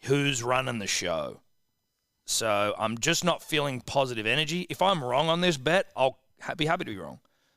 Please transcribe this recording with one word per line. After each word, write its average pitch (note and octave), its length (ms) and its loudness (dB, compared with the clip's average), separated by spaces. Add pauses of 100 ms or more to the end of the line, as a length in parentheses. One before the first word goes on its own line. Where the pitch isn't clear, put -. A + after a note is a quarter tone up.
who's C#3 400 0
running B2+ 360 0
the G2 80 -6
show? D#2 540 -2 (840)
So G#2 520 2
I'm G#2+ 200 0
just D3+ 260 0
not E3 180 0
feeling C#3+ 400 -2
positive B2 440 0
energy. D3+ 440 0
If C#3 100 -4
I'm F#3 240 2
wrong C3 240 2
on E3+ 140 2
this F3 160 2
bet, D#3+ 280 2 (100)
I'll C3 220 2 (220)
ha-, - 140 -6
be D3 120 -2
happy F3 180 0
to A#2+ 60 -10
be G#2 60 -6
wrong. D2 220 -12 (380)